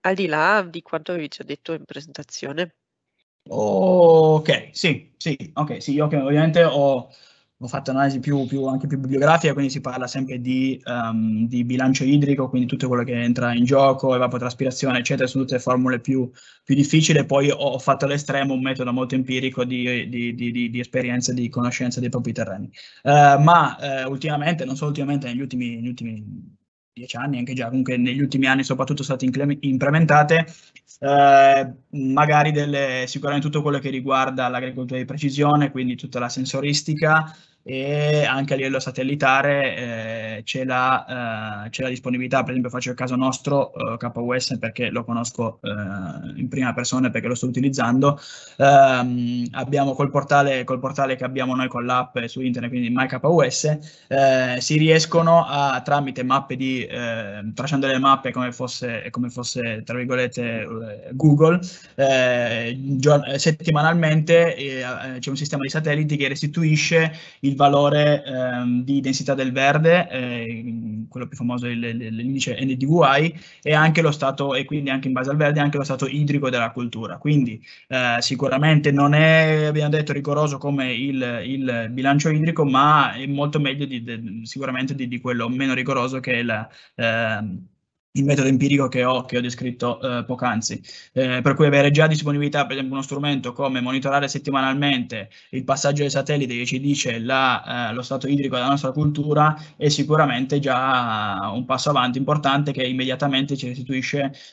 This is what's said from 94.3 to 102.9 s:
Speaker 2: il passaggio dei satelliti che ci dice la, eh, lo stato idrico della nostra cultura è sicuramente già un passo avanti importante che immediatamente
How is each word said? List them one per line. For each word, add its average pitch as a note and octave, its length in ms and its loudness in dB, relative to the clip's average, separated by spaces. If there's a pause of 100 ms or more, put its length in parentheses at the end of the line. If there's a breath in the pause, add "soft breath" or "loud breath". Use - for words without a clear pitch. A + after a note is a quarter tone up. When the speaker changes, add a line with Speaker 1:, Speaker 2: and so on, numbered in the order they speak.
Speaker 2:
il B2+ 120 -6
passaggio C#3+ 380 0
dei C#3+ 80 0
satelliti C3+ 480 -2
che A#2+ 80 -6
ci C3 140 -4
dice C3+ 400 -2
la, B2 720 -2
eh, - 20 -6
lo B2 80 -6
stato C3+ 260 -6
idrico C#3 280 0
della B2 140 -2
nostra C#3 220 -2
cultura D3+ 640 0 (220 loud breath)
è D3 120 0
sicuramente C#3+ 720 2
già A#2+ 920 -2
un B2 120 -6
passo C3+ 260 -2
avanti B2+ 260 0
importante D3 540 0
che C3 120 -4
immediatamente C3 720 -2